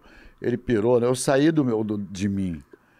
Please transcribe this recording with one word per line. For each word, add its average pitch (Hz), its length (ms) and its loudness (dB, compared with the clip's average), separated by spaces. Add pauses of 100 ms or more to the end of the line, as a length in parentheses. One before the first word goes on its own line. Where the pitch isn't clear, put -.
(400)
ele 120 180 -4
pirou", 117 420 2
né? 120 80 0
Eu 127 80 0
saí 143 360 2
do 156 140 2
meu, 113 180 0
do, 104 140 -4
de 101 320 -4
mim. 92 320 -4 (380)